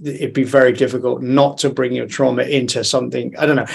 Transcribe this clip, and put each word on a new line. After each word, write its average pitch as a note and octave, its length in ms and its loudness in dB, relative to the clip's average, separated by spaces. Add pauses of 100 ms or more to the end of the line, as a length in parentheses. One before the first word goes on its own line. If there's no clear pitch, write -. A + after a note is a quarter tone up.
that D3 160 -8
it'd - 180 -6
be C3+ 100 2
very B2+ 300 4
difficult B2 480 0
not C#3 360 2
to C#3 120 0
bring B2+ 240 -2
your A#2+ 120 -4
trauma B2 360 0
into B2 420 -2
something, B2 540 -4
I D#3 80 0
don't D3 100 4
know, A2+ 180 0